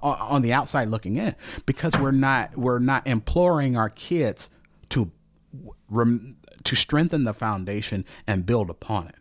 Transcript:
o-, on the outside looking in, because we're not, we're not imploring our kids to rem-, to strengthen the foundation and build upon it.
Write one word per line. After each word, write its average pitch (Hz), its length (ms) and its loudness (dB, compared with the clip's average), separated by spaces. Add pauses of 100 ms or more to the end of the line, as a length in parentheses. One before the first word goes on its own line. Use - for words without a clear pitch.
o-, 143 80 0
on 131 320 0
the 117 100 2
outside 131 340 0
looking 107 300 -2
in, 208 160 -2 (320)
because 156 320 0
we're 135 140 2
not, 135 440 2
we're 120 240 2
not 131 280 2
imploring 139 680 2
our 110 140 2
kids - 640 -4 (380)
to 104 200 0 (800)
rem-, 117 480 0 (260)
to - 120 -2
strengthen 156 480 2
the 110 100 0
foundation 101 720 -4 (220)
and 95 180 0
build 107 240 0
upon 90 380 -4
it. - 140 -20